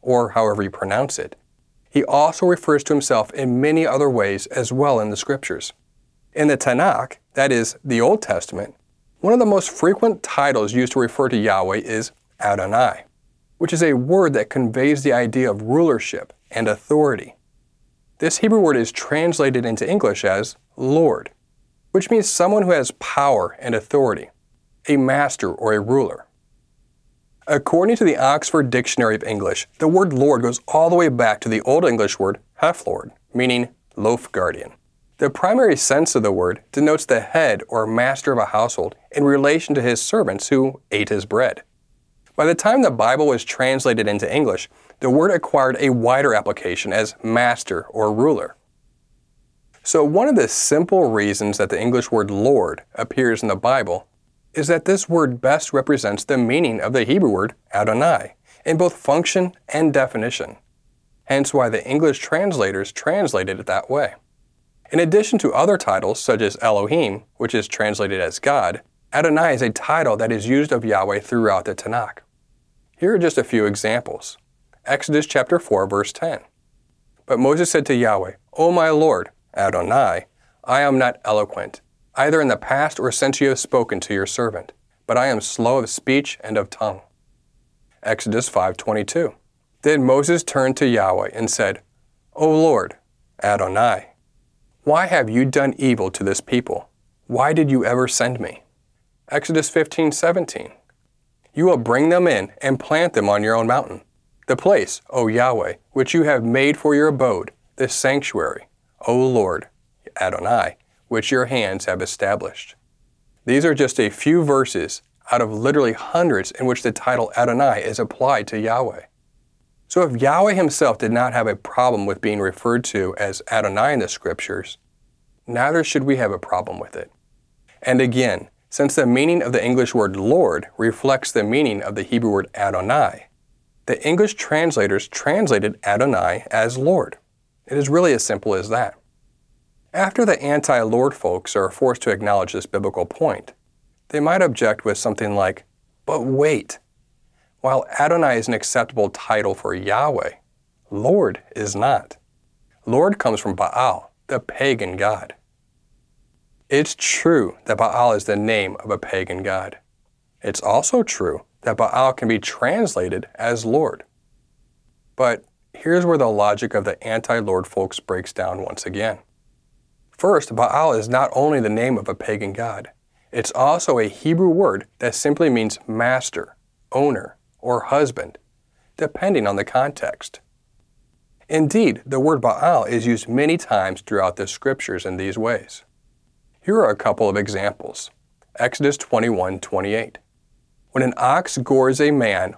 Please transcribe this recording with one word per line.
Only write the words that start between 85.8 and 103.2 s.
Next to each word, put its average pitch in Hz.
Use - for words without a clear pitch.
speech -
and 107
of 98
tongue." 98
Exodus 110
five 92
twenty-two. 107
Then 147
Moses 143
turned 131
to 143
Yahweh 101
and 113
said, 95
"O 156
Lord, 156
Adonai, 101
why 160
have 135
you 123
done 135
evil 110
to -
this 98
people? -
Why 131
did 156
you 127
ever 123
send 123
me?" -
Exodus 151
fifteen 156
seventeen. -
"You 156
will 180
bring 123
them 180
in 101
and 135
plant 165
them 101